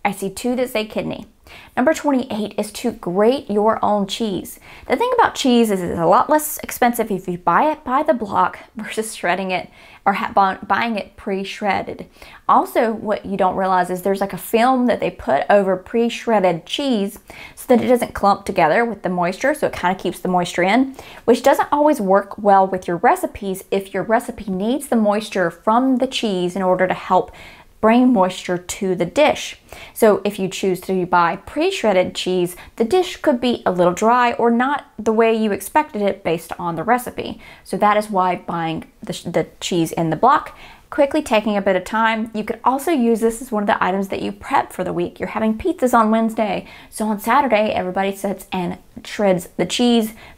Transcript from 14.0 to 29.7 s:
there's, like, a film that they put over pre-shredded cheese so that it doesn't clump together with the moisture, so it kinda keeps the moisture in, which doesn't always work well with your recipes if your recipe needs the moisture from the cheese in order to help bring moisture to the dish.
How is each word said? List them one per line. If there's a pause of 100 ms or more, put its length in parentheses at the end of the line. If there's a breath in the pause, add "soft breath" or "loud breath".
there's,
like,
a
film
that
they
put
over
pre-shredded
cheese (380 loud breath)
so
that
it
doesn't
clump
together
with
the
moisture,
so
it
kinda
keeps
the
moisture
in, (300 loud breath)
which
doesn't
always
work
well
with
your
recipes
if
your
recipe
needs
the
moisture
from
the
cheese
in
order
to
help (500 loud breath)
bring
moisture
to
the
dish. (320 loud breath)